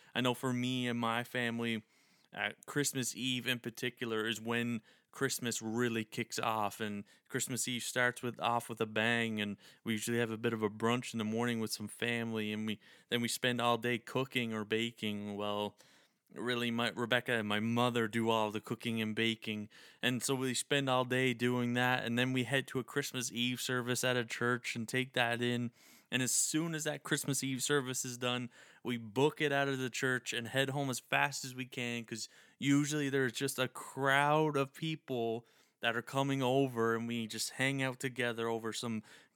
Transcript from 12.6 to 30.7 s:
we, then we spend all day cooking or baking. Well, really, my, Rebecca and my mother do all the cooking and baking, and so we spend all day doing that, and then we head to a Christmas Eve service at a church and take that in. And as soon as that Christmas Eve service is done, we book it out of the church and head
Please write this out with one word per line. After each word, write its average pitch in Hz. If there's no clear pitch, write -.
we, 107
then 120
we 120
spend 123
all 120
day 120
cooking 120
or 107
baking. 104
Well, 104
really, 120
my, 117
Rebecca 120
and 110
my 104
mother 117
do 113
all 110
the 107
cooking 113
and 107
baking, 110
and 123
so 139
we 131
spend 139
all 127
day 127
doing 123
that, 123
and 117
then 127
we 127
head 131
to 131
a 120
Christmas 131
Eve 120
service 123
at 127
a 117
church 120
and 117
take 131
that 117
in. 120
And 127
as 120
soon 165
as 151
that 147
Christmas 143
Eve 131
service 131
is 123
done, 123
we 120
book 120
it 147
out 139
of 135
the 131
church 127
and 117
head 131